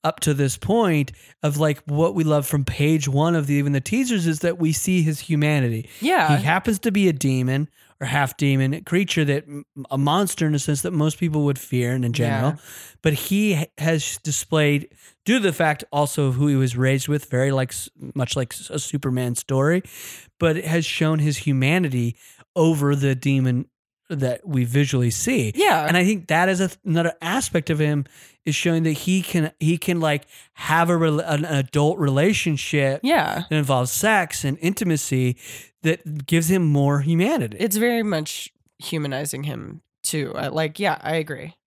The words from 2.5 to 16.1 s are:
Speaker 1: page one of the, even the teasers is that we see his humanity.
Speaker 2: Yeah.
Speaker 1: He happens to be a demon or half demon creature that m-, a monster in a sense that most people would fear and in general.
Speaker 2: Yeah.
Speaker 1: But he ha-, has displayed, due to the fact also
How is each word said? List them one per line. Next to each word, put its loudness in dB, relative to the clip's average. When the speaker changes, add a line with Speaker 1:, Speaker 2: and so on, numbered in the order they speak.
Speaker 1:
page 0
one 2
of 0
the, 0
even 2
the 2
teasers 0
is 0
that -2
we 2
see 0
his 0
humanity. 0
Speaker 2:
Yeah. 4
Speaker 1:
He -2
happens 0
to 0
be 4
a 4
demon 0
or -6
half 0
demon 2
creature 0
that -2
m-, -14
a -2
monster 2
in 2
a 2
sense -2
that -4
most 0
people 0
would 0
fear -2
and 0
in -2
general. 0
Speaker 2:
Yeah. -4
Speaker 1:
But 2
he 0
ha-, -2
has -2
displayed, 0
due 4
to 2
the 2
fact 0
also 0